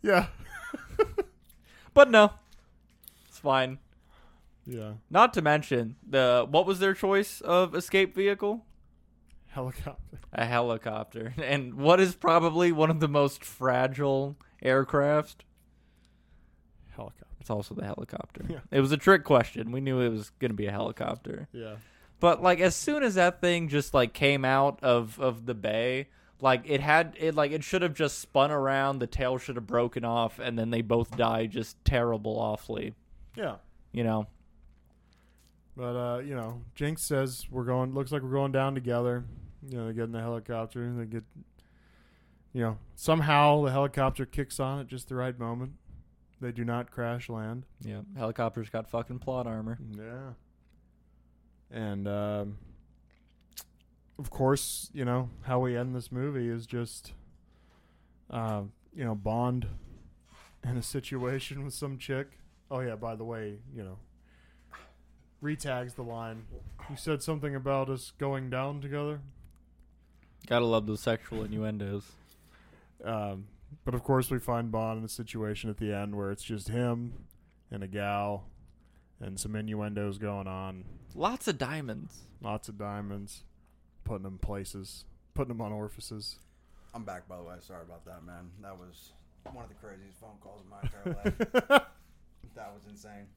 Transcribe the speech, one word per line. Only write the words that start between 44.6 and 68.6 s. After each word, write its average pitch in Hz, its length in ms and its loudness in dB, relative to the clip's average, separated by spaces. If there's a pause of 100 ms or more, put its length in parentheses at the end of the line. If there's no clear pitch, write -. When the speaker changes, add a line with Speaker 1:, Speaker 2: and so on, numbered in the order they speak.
Speaker 1:
on 135 200 -2
at 127 80 -10
just 123 200 -12
the 135 80 -8
right 127 220 -4
moment. 123 340 -6 (680)
They 123 120 -6
do 117 120 -4
not 120 280 -2
crash 120 360 -4
land. 113 360 -8 (160)
Speaker 2:
Yeah, 104 200 -10 (160)
helicopter's 113 540 -4
got 113 180 -6
fucking 120 320 -6
plot 127 280 -4
armor. 113 300 -8 (180)
Speaker 1:
Yeah. 120 380 -14 (1400)
And, 104 380 -6
um, 104 500 -4 (1600)
of 135 120 -8
course, - 600 0
you 139 120 -6
know, 123 260 0 (120)
how 127 180 0
we 127 160 -2
end 123 180 -4
this 123 160 -8
movie 127 380 -4
is 117 180 -6
just, - 460 -8 (1160)
uh, 110 320 -4 (320)
you 151 100 -8
know, 113 100 -2
Bond 117 540 -2 (960)
in 127 120 -4
a 120 60 -6
situation 135 840 -6
with 139 100 -10
some 135 240 -8
chick. 139 400 -8 (320)
Oh, 131 100 -6
yeah, 120 160 -6
by 113 200 -8
the 110 80 -10
way, 110 340 -10 (160)
you 117 100 -12
know, 92 140 -14 (1400)
retags 135 520 -6
the 131 80 -10
line. 117 420 -10 (460)
"You 143 60 -10
said 151 260 -4
something 147 320 -4
about 135 340 -2
us 131 300 -6
going 135 320 -4
down 135 300 -4